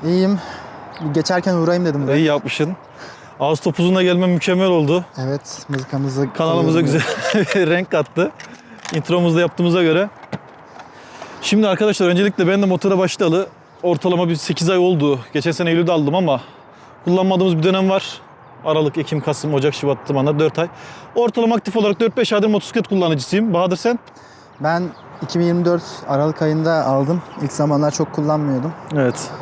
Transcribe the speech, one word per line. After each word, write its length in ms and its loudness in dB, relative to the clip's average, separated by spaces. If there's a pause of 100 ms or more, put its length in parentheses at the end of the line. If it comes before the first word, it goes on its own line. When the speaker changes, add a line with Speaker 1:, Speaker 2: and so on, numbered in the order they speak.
Speaker 1:
İyiyim. 340 2 (720)
Geçerken 400 0
uğrayayım 320 2
dedim 180 0
buraya. 120 2
Speaker 2:
İyi 100 4
yapmışsın. 500 -2 (640)
Ağustos 240 0
topuzunda 400 2
gelmen 260 2
mükemmel 380 2
oldu. 380 2 (120)
Speaker 1:
Evet, 520 -8
mızıkamızı 580 -4 (100)
Speaker 2:
Kanalımıza 440 2
Speaker 1:
koyuyorum. 260 2 (260)
Speaker 2:
güzel 120 2
<laughs> 100 -2
bir 140 2
renk 220 0
kattı. 400 0 (640)
Intromuzu 440 0
da 40 4
yaptığımıza 420 2
göre. 260 2 (1300)
Şimdi 260 2
arkadaşlar 400 2
öncelikle 400 2
ben 140 2
de 40 2
motora 320 2
başlayalı 500 0 (360)
ortalama 460 0
bir 60 0
sekiz 340 -2
ay 80 2
oldu. 420 2 (140)
Geçen 180 0
sene 180 -2
Eylül'de 220 2
aldım 240 0
ama 260 0 (640)
kullanmadığımız 520 2
bir 60 -2
dönem 260 2
var. 320 -2 (440)
Aralık, 320 0
Ekim, 240 -4
Kasım, 320 -2
Ocak, 200 0
Şubat, 360 -4
Mart, 300 0
dört 200 0
ay. 80 0 (480)
Ortalama 400 2
aktif 200 -4
olarak 240 2
dört 180 0
beş 160 0
aydır 140 2
motosiklet 400 0
kullanıcısıyım. 680 0
Bahadır 240 2
sen? 220 0 (600)
Speaker 1:
Ben 240 0 (380)
iki 180 -4
bin 60 2
yirmi 200 2
dört 180 2 (240)
Aralık 340 0
ayında 440 0
aldım. 360 0 (200)
İlk 100 -4
zamanlar 400 0
çok 220 -4
kullanmıyordum. 580 -2 (240)
Speaker 2:
Evet. 340 0 (120)